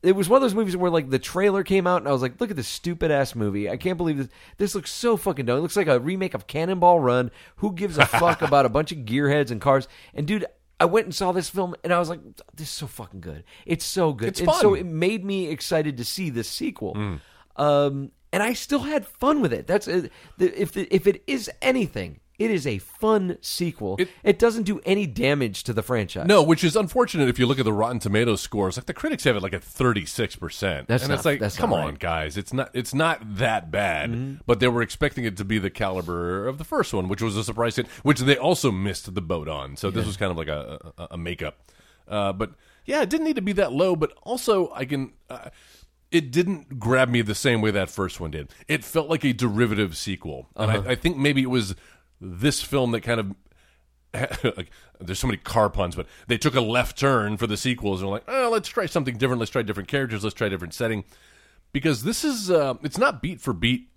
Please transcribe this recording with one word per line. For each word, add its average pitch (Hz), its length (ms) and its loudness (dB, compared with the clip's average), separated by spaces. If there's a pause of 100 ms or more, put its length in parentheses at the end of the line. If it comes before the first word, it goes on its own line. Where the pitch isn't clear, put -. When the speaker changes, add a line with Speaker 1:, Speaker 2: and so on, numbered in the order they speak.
Speaker 1:
it 180 100 6
was 190 160 2
one 233 80 6
of 269 60 6
those 226 120 2
movies 196 220 0
where, 180 140 2
like, 156 200 2
the 131 80 2
trailer 196 440 2
came 190 240 2
out 180 140 4
and - 80 -6
I 143 40 4
was 127 100 2
like, 127 180 -4
"Look 233 100 -2
at 196 60 -6
this 123 120 -6
stupid 170 420 -2
ass 139 240 2
movie. 104 340 -2
I 101 80 -4
can't 180 220 -2
believe 165 200 0
this. 131 100 -4 (300)
This 196 160 -2
looks 185 160 -6
so 233 260 0
fucking 143 300 -2
dumb. 120 120 2
It 151 40 0
looks 170 140 -2
like 190 120 2
a 127 120 6
remake 185 340 -4
of - 120 -6
Cannonball 175 540 4
Run. 123 300 2 (260)
Who 202 160 -2
gives 175 260 -4
a - 80 8
fuck 165 360 4
Speaker 2:
<laughs> 151 60 0
Speaker 1:
about 139 180 6
a - 40 4
bunch 151 220 0
of 160 60 -10
gearheads 139 520 2
and 110 100 -4
cars?" 135 280 4 (260)
And 147 120 -4
dude, 196 200 -2 (340)
I - 60 6
went 220 200 4
and 180 80 -8
saw 185 180 0
this 180 180 -2
film 180 240 -4 (100)
and 175 80 2
I 175 60 4
was 175 100 0
like, 165 120 -8 (340)
"This 156 140 -12
is - 60 -10
so 147 120 -8
fucking 95 340 -14
good. 80 240 -12 (220)
It's 165 180 -2
so 165 280 2
good." 113 160 -2
Speaker 2:
It's 185 120 -4
Speaker 1:
And 175 140 2
so 214 160 6
Speaker 2:
fun. 196 80 2
Speaker 1:
it 180 80 -6
made 180 380 -2
me 190 240 -2
excited 151 500 -2
to 117 60 -6
see 175 260 -4
this 117 180 -4
sequel. - 460 -6
Speaker 2:
Mm. 101 260 -4 (360)
Speaker 1:
Um, 143 540 2 (220)
and 190 100 0
I 233 120 0
still - 260 -2
had 294 260 -4
fun 294 360 0
with 151 100 2
it. - 140 -6
That's, 208 200 0
uh, 165 220 -2 (300)
the, 180 220 2
if 202 120 -2
the, - 220 -4
if 190 120 4
it - 200 2
is 262 240 -4 (100)
anything, 151 600 -2 (180)
it 226 120 0
is 160 160 0
a 107 120 -2
fun 208 600 0
sequel. 104 600 -4
Speaker 2:
It 185 80 0 (160)
Speaker 1:
It 202 140 6
doesn't 226 260 4
do 190 200 -2
any 196 220 0
damage 127 580 0
to 123 80 -4
the 107 100 0
franchise. 110 440 -2
Speaker 2:
No, 190 160 8
which 165 220 4
is 156 100 4
unfortunate 190 540 2
if 123 100 2
you 123 80 4
look 127 120 2
at 131 60 0
the 110 80 2
Rotten 113 280 0
Tomatoes 107 400 2
scores. 98 360 -2
Like, 127 100 -10
the - 80 -6
critics - 300 -4
have 123 120 6
it, 98 60 -2
like, 95 100 -4
at 95 100 -6
thirty-six 107 720 0
percent. 80 520 -4
Speaker 1:
That's 123 160 2
Speaker 2:
And 139 60 -2
Speaker 1:
not, - 60 2
Speaker 2:
it's - 100 -4
like, 143 140 2
Speaker 1:
that's 104 160 -2
Speaker 2:
come 214 140 0
Speaker 1:
not 90 100 2
Speaker 2:
on, 73 100 -2
Speaker 1:
right. 71 80 -10
Speaker 2:
guys. 80 380 -4
It's 101 160 -8
not, 127 200 -4
it's 123 220 -6
not 160 260 0 (160)
that 101 340 0
bad. 82 400 0
Speaker 1:
Mm-hmm. 131 240 -6 (120)
Speaker 2:
But 120 140 4
they 127 80 4
were 120 140 2
expecting 131 420 -4
it 104 120 -4
to 101 80 -6
be 107 140 0
the 95 120 -2
caliber 92 760 -4
of 135 100 -8
the 160 60 -10
first 269 300 -2
one, 92 120 0
which 92 160 -4
was 110 140 -2
a 107 80 -2
surprise 117 320 -2
hit, 123 100 -2 (160)
which 135 180 4
they 135 160 4
also 147 360 2
missed 95 420 -4
the 95 80 -4
boat 80 240 -4
on. 69 300 -8
So 98 140 -4
this 101 120 -2
Speaker 1:
Yeah. - 60 -2
Speaker 2:
was 95 80 -8
kind 95 160 -2
of 82 60 -4
like 78 100 -6
a, 73 500 -8
a, 85 140 -14
a 85 60 -10
makeup. 85 520 -10 (380)
Uh, 101 240 -2
but, 98 200 -6 (340)
yeah, 285 160 0
it 196 80 0
didn't 311 160 0
need 311 100 0
to 220 60 -4
be 196 100 -2
that 180 200 2
low, 180 220 4
but 156 180 -2 (120)
also 208 500 0
I 127 120 -6
can, 135 260 -4 (180)
uh, 123 200 -14 (600)
it 151 220 0
didn't 175 480 -2
grab 127 280 4
me 120 140 2
the 107 120 -2
same 117 260 2
way 107 100 2
that 98 180 0
first 92 320 -4
one 80 120 -6
did. 76 160 -8 (200)
It 151 160 -2
felt 160 240 -2
like 160 160 -2
a 135 80 4
derivative 104 640 0
sequel. 73 600 -8
And 107 140 0
Speaker 1:
Uh-huh. 104 180 2
Speaker 2:
I, 127 40 2
I - 40 4
think 165 200 -2
maybe 135 260 2
it 127 80 0
was 107 260 0 (480)
this 95 380 -2
film 127 300 0
that 113 80 -2
kind 117 180 -2
of 101 160 -4 (800)
<laughs> - 420 -2
like, 90 140 -10 (300)
there's 92 180 -8
so - 80 -2
many 107 120 0
car 110 320 2
puns, 87 260 -2
but 90 100 -6 (220)
they 117 100 2
took 151 160 0
a 131 60 4
left 120 380 0
turn 113 380 2
for 113 120 -2
the 104 80 -2
sequels 104 440 -2
and 95 100 -4
were 101 60 -4
like, - 120 -10
"Oh, 254 240 0
let's 220 160 -2
try 202 180 -2
something 135 300 -2
different. 123 240 0
Let's 113 100 -4
try 127 120 0
different 101 260 -6
characters. 123 340 -2
Let's 107 120 -4
try 113 120 -2
a 101 40 0
different 87 240 -6
setting." 110 280 -2 (680)
Because 139 320 0
this 220 200 -2
is, 233 260 -2
uh, 143 320 4
it's 139 160 -6
not 208 240 2
beat - 180 -6
for 131 140 -4
beat 120 420 0